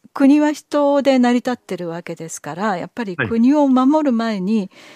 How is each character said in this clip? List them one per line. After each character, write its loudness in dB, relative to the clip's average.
国 4
は 2
人 0
で 2
成 4
り 2
立 -6
っ -6
て -12
る -8
わ -10
け -12
で -14
す -16
か -12
ら、 -4
や -10
っ -14
ぱ -8
り -10
国 2
を 2
守 2
る 0
前 -4
に、 -2